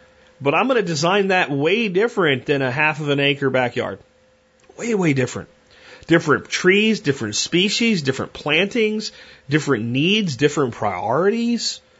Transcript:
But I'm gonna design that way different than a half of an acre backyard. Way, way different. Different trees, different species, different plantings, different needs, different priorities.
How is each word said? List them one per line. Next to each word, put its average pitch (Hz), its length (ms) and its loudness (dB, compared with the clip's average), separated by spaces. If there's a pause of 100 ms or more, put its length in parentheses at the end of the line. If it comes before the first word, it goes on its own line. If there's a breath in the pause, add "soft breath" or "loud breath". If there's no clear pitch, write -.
(420 soft breath)
But 139 120 0
I'm 190 140 0
gonna 254 140 2
design 175 460 0
that 185 220 0
way 165 380 0
different 180 580 0
than 139 160 0
a 131 100 0
half 151 280 0
of 151 100 -4
an 139 100 0
acre 139 300 2
backyard. 120 500 -2 (800)
Way, 233 180 -4
way 175 180 2
different. 123 360 -4 (580 loud breath)
Different 160 420 2
trees, 202 500 2
different 113 360 -2
species, 202 640 0
different - 320 -4
plantings, 208 800 -2 (380 loud breath)
different 139 360 0
needs, 160 500 0
different 139 380 0
priorities. 175 1080 -2 (180 soft breath)